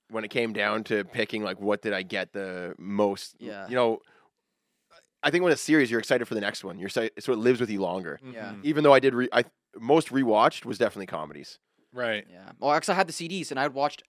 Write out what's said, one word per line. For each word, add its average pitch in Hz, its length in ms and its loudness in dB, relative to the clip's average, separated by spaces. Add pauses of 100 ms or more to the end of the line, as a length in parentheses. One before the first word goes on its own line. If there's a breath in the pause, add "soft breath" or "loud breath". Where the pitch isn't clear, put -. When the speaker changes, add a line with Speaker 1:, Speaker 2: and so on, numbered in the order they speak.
Speaker 1:
when 110 160 -8
it 104 40 -10
came 117 220 -2
down 104 340 0
to 104 200 -2
picking, 107 380 -4
like, 95 180 -6
what 101 200 0
did 104 120 -4
I 95 80 -2
get 92 320 -6
the 92 440 -8
most, 101 600 -2
Speaker 2:
Yeah. 104 300 -14
Speaker 1:
you 123 60 -4
know, 120 240 2 (1200 soft breath)
I 147 80 2
think 175 140 2
with 170 80 6
a - 40 -2
series, 147 320 4
you're 113 100 0
excited 120 280 0
for - 80 -6
the 104 60 -2
next 101 240 -6
one. 92 120 -10
You're 92 100 -8
excited, 113 260 -4 (100)
so - 80 -2
it 117 80 0
lives 120 220 4
with 113 80 -2
you 104 120 -4
longer. 87 420 -4
Speaker 2:
Yeah. 107 240 -14
Speaker 3:
Mm-hmm. 101 160 -14
Speaker 1:
Even 151 200 0
though 143 100 12
I 131 60 10
did, 131 160 4
re-, 123 160 0
I 123 140 4 (340)
most 139 300 4
rewatched 120 560 2
was 113 120 -6
definitely 101 300 -2
comedies. 73 520 -12 (320)
Speaker 3:
Right. 117 380 -6
Speaker 2:
Yeah. 90 300 -20
Well, 147 180 2
'cause 160 120 -2
I 196 40 4
had 185 140 2
the 160 60 -12
C 170 160 -8
Ds 180 220 -8
and 131 80 -4
I'd 139 140 0
watched, 143 360 -2